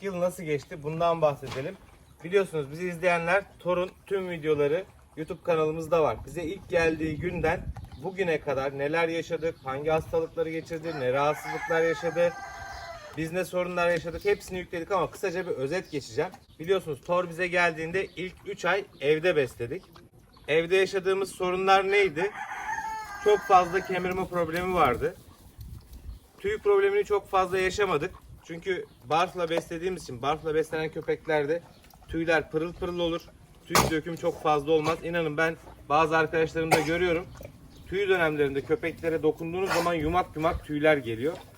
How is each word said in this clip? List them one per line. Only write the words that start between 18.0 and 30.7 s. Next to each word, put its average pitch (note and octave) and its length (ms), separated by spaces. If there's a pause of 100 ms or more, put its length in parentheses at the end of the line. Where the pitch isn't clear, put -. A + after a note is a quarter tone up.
ilk F3+ 280 (120)
üç G3 180
ay F#3+ 200 (160)
evde D#3 360
besledik. B2+ 460 (680)
Evde E3 280
yaşadığımız F#3+ 540
sorunlar F#3+ 600
neydi? G3 400 (960)
Çok G#4 140
fazla F#3 420
kemirme F#3 460
problemi F3 480
vardı. C#3+ 420 (1200)
Tüy G3+ 180
problemini G3+ 460
çok G3+ 240
fazla F#3 300
yaşamadık. F#3 560 (300)
Çünkü E3 420 (180)
barfla E3+ 460
beslediğimiz E3+ 520
için B2 200
barfla D#3 320
beslenen D#3 340